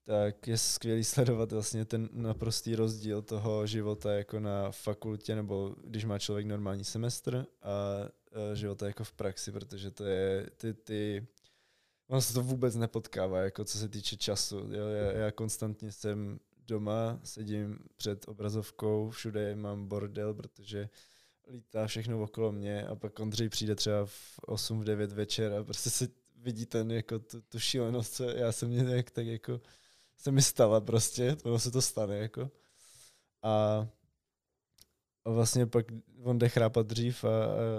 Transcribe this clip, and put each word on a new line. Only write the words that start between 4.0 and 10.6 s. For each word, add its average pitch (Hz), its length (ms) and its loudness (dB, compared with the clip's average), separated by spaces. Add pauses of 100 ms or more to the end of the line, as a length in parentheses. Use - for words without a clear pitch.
jako 104 280 -2
na 101 300 -2
fakultě, 107 640 -4
nebo 98 400 -2 (100)
když 110 200 -6
má 101 140 0
člověk 104 280 -2
normální 101 380 -4
semestr 123 640 -2 (160)
a, 101 60 -8 (840)
e, 104 40 -4
života 104 300 -4
jako 101 180 -6
v - 80 -12
praxi, 98 400 -6
protože 98 380 -10
to 104 140 -8
je, 95 520 2
ty, 113 180 -4